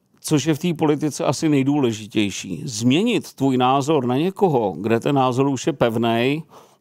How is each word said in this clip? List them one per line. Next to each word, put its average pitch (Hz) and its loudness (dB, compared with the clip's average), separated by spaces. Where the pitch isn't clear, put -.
což 143 0
je 160 2
v 143 -4
té 180 -2
politice 151 0
asi 156 0
nejdůležitější. 110 0
Změnit 135 0
tvůj 135 0
názor 131 2
na 123 0
někoho, 151 0
kde 107 2
ten 143 0
názor 131 2
už 139 -4
je 160 0
pevnej, 120 0